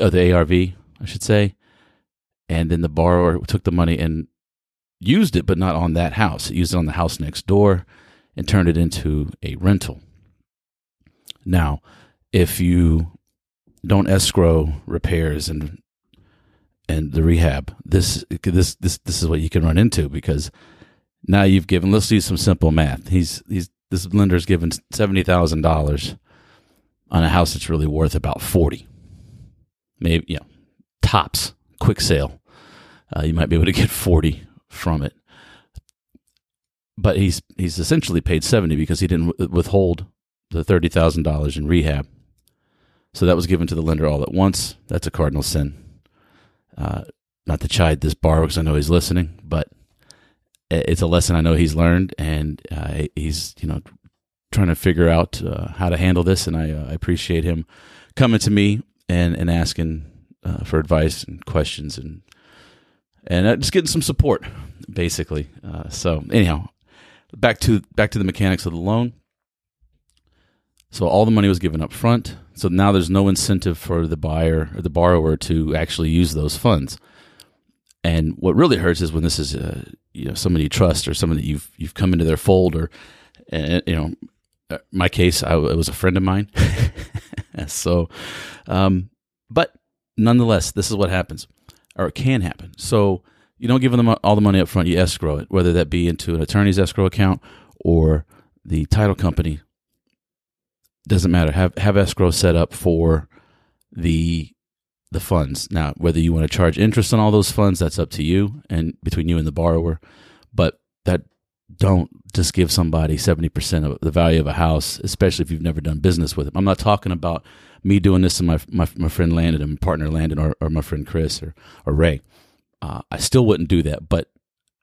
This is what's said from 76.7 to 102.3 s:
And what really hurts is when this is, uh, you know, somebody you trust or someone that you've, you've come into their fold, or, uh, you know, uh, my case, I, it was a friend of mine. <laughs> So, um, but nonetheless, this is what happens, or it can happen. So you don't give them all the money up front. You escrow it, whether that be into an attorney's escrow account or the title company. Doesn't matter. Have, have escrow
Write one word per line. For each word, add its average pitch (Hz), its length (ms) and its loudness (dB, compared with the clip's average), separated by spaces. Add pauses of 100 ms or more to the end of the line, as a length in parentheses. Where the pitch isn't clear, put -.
And 82 340 0
what 117 200 2
really 139 220 4
hurts 85 220 0
is 80 120 -2
when 80 100 -2
this 80 160 -2
is, 71 160 -6
uh, 67 300 -8 (280)
you - 120 -14
know, - 100 -8
somebody 85 300 0
you 73 40 -2
trust 82 380 2
or 73 80 -4
someone 80 220 -2
that 52 100 -4
you've, 73 300 -6
you've - 180 -12
come 92 180 0
into 82 120 2
their 80 120 0
fold, 92 380 2
or, 82 160 -4 (600)
uh, 80 340 -2
you 87 80 0
know, 78 200 -4 (540)
uh, 78 100 -10 (120)
my 90 180 0
case, 90 340 2
I, 82 140 0
it 76 200 0
was 82 120 0
a - 40 -8
friend 92 240 0
of 95 60 0
mine. 98 320 0
<laughs> - 60 -2 (1080)
So, 85 420 -2 (600)
um, 95 420 0 (400)
but 160 240 0 (420)
nonetheless, 113 540 2
this 98 200 -4
is 107 60 -4
what 95 140 0
happens, 92 360 -6 (500)
or 95 100 -2
it 76 80 -6
can 127 260 0
happen. 90 380 -8
So 101 440 0 (360)
you 120 100 -4
don't 127 120 4
give 123 120 2
them 120 160 4
all 104 260 4
the 104 60 4
money 98 200 6
up 87 80 0
front. 87 200 0
You 87 100 2
escrow 80 380 0
it, - 140 -10
whether 90 240 2
that 82 160 0
be 87 180 0
into 82 260 -4
an 80 60 -2
attorney's 98 380 2
escrow 95 260 0
account 95 380 2 (360)
or 80 460 2 (400)
the 80 220 -2
title 104 280 2
company. 80 460 -2 (1500)
Doesn't 90 240 2
matter. 82 220 4
Have, 90 240 0
have 98 220 2
escrow 95 320 2